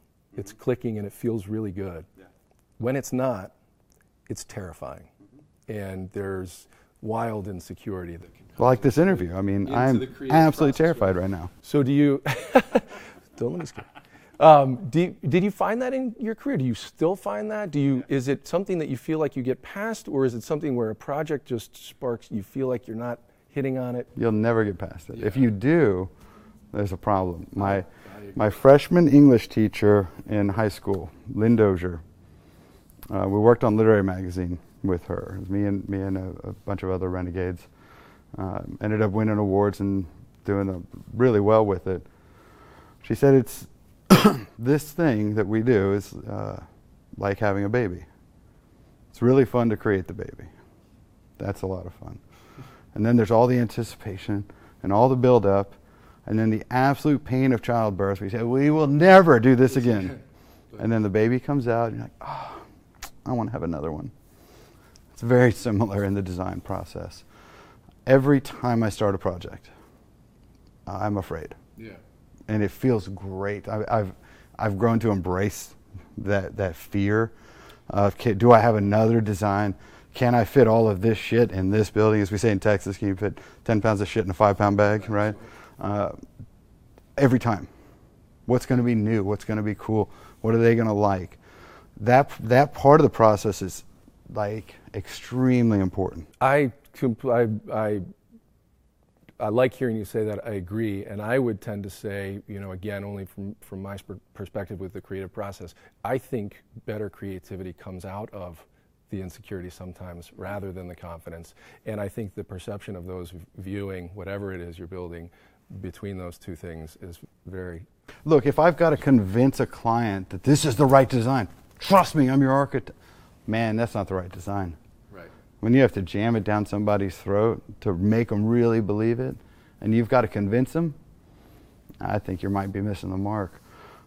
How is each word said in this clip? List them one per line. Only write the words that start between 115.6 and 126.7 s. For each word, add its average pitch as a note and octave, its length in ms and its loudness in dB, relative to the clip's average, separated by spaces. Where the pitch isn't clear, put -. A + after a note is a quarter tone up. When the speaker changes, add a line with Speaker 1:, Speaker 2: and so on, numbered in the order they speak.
Speaker 1:
between G2 360 -12
those F2 220 -12
two F#2 160 -14
things D#2+ 480 -16
is E2+ 160 -18
very F2+ 360 -12
Speaker 2:
Look, D3 220 4
if C#3+ 140 2
I've D#3+ 160 4
gotta D#3+ 200 2
convince A#2+ 640 2
a B2+ 80 0
client A2+ 640 -4
that F#2 140 -12
this D3 200 4
is C3 120 0
the D3 100 6
right C3+ 220 8
design, A#2+ 400 0
"Trust - 340 4
me, C3+ 160 2
I'm C3+ 100 4
your C3+ 120 2
architect." C3+ 440 -2
Man, A2 260 -2
that's A#2 220 -4
not G2 100 -4
the F#2+ 80 -6
right F2+ 160 -6
design. F#2+ 460 -8
Speaker 1:
Right. F2 160 -20
Speaker 2:
When A2+ 160 2
you C3+ 60 6
have B2+ 140 6
to G2+ 80 -4
jam A2 340 -2
it G2 80 -2
down G#2 220 0
somebody's G#2 520 -2